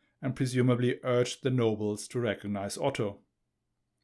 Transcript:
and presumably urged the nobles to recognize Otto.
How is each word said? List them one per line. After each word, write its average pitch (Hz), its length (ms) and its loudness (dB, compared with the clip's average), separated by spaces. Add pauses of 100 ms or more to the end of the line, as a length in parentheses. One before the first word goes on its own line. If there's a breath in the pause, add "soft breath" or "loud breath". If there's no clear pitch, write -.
(220)
and 131 140 -4
presumably 123 680 2
urged 123 400 0
the 131 80 0
nobles 107 580 0
to 123 120 -4
recognize 101 580 -4
Otto. 123 400 -2 (840)